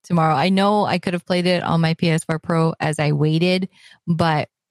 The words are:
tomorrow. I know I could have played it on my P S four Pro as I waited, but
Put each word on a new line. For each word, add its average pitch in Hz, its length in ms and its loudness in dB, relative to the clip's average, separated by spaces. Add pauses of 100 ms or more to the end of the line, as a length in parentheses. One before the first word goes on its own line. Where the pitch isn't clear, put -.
tomorrow. 160 300 0
I 156 160 0
know 202 340 2
I 180 140 -2
could 175 160 -2
have 175 120 -6
played 180 200 0
it 180 180 0
on 165 160 0
my 165 140 2
P 170 160 0
S 160 140 0
four 160 140 -4
Pro 165 400 0
as 151 220 -4
I 151 120 0
waited, 165 560 0 (380)
but 165 420 0 (220)